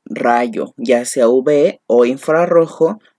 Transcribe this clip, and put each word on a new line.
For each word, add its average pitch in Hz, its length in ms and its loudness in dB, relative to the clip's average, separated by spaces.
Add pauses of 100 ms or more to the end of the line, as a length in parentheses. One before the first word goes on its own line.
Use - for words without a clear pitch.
rayo, 120 720 -4
ya 123 280 -2
sea 120 240 0
U 127 140 2
V 147 460 0
o 120 160 4
infrarrojo. 165 960 0 (180)